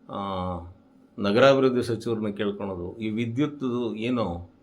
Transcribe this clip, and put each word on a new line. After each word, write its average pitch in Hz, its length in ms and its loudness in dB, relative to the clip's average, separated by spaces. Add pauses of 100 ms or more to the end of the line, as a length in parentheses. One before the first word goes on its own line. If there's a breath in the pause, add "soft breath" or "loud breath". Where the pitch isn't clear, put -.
(100)
ಆ, 110 100 -8 (960)
ನಗರಾಭಿವೃದ್ಧಿ 123 640 6
ಸಚಿವರನ್ನ 110 460 -2
ಕೇಳ್ಕೊಳೋದು, 101 680 -4
ಈ 110 140 -4
ವಿದ್ಯುತ್ತು 120 840 -2
ಏನೋ 107 520 -2 (140)